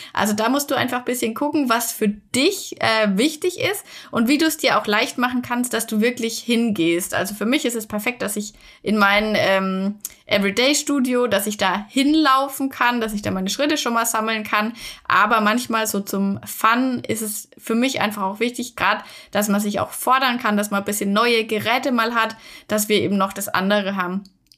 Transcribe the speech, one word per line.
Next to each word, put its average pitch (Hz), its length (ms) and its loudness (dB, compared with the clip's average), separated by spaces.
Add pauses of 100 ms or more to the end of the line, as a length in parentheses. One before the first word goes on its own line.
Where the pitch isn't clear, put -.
(140)
Also 208 200 0
da 220 160 0
musst 285 200 0
du 277 60 0
einfach 247 240 0
ein 247 60 -10
bisschen 247 280 -2
gucken, 285 360 0
was - 220 0
für 220 160 -2
dich, 269 720 0
äh, 220 380 2
wichtig 311 420 0
ist 403 240 -4 (280)
und 226 160 0
wie 285 100 4
du 320 80 2
es 320 120 0
dir - 220 2
auch - 60 -2
leicht 220 320 0
machen 247 240 0
kannst, 247 320 -2
dass 226 140 -2
du 214 140 0
wirklich 240 380 0
hingehst. 202 720 0
Also 190 200 -2
für 202 120 -4
mich 277 200 0
ist 233 100 -2
es 214 120 -6
perfekt, 220 340 -4
dass 208 140 -4
ich 208 180 -8 (300)
in 214 140 0
mein, 208 380 4
ähm, 190 600 2 (320)
Everyday-Studio, 247 1000 2
dass 202 200 0
ich 208 100 -4
da - 300 0
hinlaufen 277 840 2
kann, 240 320 0
dass 220 120 -2
ich 208 80 -6
da 202 100 -2
meine 190 180 -2
Schritte 294 280 0
schon 233 160 -2
mal 226 120 0
sammeln 220 380 -2
kann. 214 300 -2 (340)
Aber 214 340 4
manchmal 220 460 0
so 202 140 -2
zum 196 440 -2
Fun 247 600 2
ist 226 140 -4
es 208 360 -8
für - 180 -2
mich 254 260 0
einfach 214 220 -2
auch 196 160 -4
wichtig, 240 360 -4
grad, 202 280 0 (280)
dass 208 160 0
man 202 140 2
sich 208 180 -2
auch - 120 -4
fordern 254 460 0
kann, 214 200 0
dass 208 120 0
man 202 120 0
ein 196 40 -6
bisschen 202 280 -2
neue 226 320 4
Geräte 226 460 0
mal 233 220 0
hat, 226 220 0 (320)
dass 214 220 -2
wir 208 120 4
eben 196 160 0
noch 196 160 0
das 202 140 -8
andere 196 480 0
haben. 185 280 -4 (340)